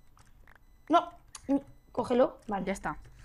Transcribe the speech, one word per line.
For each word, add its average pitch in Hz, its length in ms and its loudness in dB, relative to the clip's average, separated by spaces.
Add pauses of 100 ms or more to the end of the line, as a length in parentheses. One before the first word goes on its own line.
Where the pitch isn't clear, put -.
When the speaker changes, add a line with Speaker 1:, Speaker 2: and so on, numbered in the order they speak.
(880)
Speaker 1:
No, 330 220 4 (360)
mm, 277 100 2 (340)
cógelo, 247 560 2
vale. 196 180 -6
Speaker 2:
Ya 190 80 -4
está. 170 240 -8 (280)